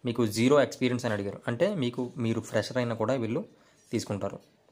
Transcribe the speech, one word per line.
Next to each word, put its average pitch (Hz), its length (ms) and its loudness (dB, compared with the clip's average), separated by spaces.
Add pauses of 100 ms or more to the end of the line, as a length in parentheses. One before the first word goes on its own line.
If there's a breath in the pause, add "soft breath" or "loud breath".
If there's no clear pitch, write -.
మీకు 120 220 2
జీరో 113 340 4
ఎక్స్పీరియన్స్ 123 460 0
అని 110 80 0
అడిగారు 101 320 -4
అంటే 127 280 2
మీకు, 127 300 -2 (120)
మీరు 113 240 0
ఫ్రెషర్ 110 400 -2
అయినా 120 140 -2
కూడా 113 200 0
వీళ్ళు 123 280 -2 (500 soft breath)
తీసుకుంటారు. 101 460 -4 (340)